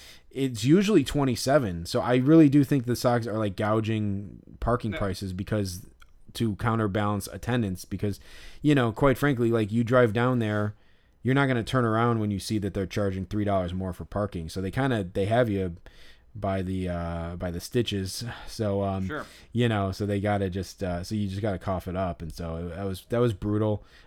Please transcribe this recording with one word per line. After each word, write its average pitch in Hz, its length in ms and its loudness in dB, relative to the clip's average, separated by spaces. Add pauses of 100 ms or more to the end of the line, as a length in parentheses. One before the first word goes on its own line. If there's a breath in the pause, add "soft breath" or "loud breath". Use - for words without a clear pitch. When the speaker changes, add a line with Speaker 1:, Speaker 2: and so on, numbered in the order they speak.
(320 loud breath)
Speaker 1:
it's 123 320 -4
usually 185 400 6
twenty-seven, 127 840 0
so 117 140 -2
I 107 160 2
really 151 340 8
do 143 140 6
think 135 220 0
the 120 100 0
Sox 120 320 2
are, 107 100 -4
like, 104 200 -2
gouging 104 840 0 (220)
parking 117 300 0
Speaker 2:
No. 104 60 -4
Speaker 1:
prices 95 360 -4
because, 98 520 -4 (500)
to 110 200 0
counterbalance 104 800 0
attendance, 101 500 -2
because, 101 360 -4 (420 loud breath)
you 147 120 4
know, 120 200 4
quite 135 240 2
frankly, 123 340 2
like, 110 220 0
you 120 100 2
drive 120 300 6
down 123 260 2
there, 107 340 0 (480 soft breath)
you're 127 140 2
not 139 120 4
gonna 120 160 2
turn 127 200 0
around 113 360 2
when 107 120 0
you 98 80 -2
see 110 200 -2
that 95 140 -2
they're 98 120 -2
charging 95 400 -2
three 104 180 -2
dollars 95 300 0
more 92 180 -4
for 82 140 -10
parking. 101 420 -4
So 95 140 -8
they 95 100 -4
kinda, 131 320 0
they 95 220 -2
have 113 240 4
you 95 260 -2 (580 loud breath)
by 98 280 -2
the, 92 260 -2
uh, 85 480 -6
by 90 160 -6
the 85 80 -6
stitches. 98 640 -4 (120)
<laughs> - 120 -16
So, 101 360 -2
um, 95 240 -2
Speaker 2:
Sure. 135 180 -8 (260 loud breath)
Speaker 1:
you 120 160 2
know, 101 240 0
so 104 140 -4
they 101 160 0
gotta 101 280 0
just, 92 320 -8
uh, 90 220 -4
so 98 100 -8
you 104 140 -2
just 98 140 -6
gotta 101 180 -2
cough 92 300 -6
it 90 80 -6
up. 90 240 -4
And 80 120 -10
so 85 400 -8
that 98 120 -8
was, 95 240 -8
that 117 100 0
was 120 140 2
brutal. 104 500 -2 (240 loud breath)